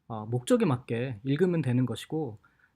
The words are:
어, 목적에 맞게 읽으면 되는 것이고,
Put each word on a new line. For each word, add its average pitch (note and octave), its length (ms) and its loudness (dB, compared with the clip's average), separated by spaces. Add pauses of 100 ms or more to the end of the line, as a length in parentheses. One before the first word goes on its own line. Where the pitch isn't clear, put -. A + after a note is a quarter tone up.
어, A2 180 -8
목적에 B2 380 2
맞게 B2 600 -2
읽으면 D#3+ 380 2
되는 B2+ 240 2
것이고, A#2+ 520 -6 (380)